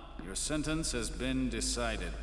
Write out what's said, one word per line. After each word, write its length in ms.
Your 100
sentence 580
has 180
been 400
decided. 640